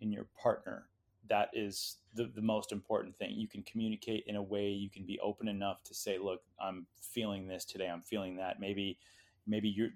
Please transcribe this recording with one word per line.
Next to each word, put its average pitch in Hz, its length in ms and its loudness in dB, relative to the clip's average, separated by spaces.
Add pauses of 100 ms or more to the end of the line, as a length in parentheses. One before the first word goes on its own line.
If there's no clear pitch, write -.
in 107 100 2
your 104 240 -2
partner, - 540 0 (380)
that 104 260 4
is 104 460 0 (160)
the, 117 100 2 (100)
the 107 60 -4
most 107 320 4
important 104 460 0
thing. 104 140 -4
You 107 160 -2
can 101 140 -8
communicate 110 640 0
in 104 100 -2
a 101 60 0
way, 101 280 2
you 101 180 -2
can 98 160 -10
be 95 160 -4
open 104 260 0
enough 101 380 0
to - 100 -14
say, 98 220 0
"Look, 92 260 -2 (160)
I'm 92 280 -4 (120)
feeling 101 500 -2
this 92 180 -4
today, 95 240 -2
I'm 87 100 -2
feeling 92 360 -2
that." 92 220 -2
Maybe, 98 400 0 (480)
maybe 107 220 4
you're, 107 280 4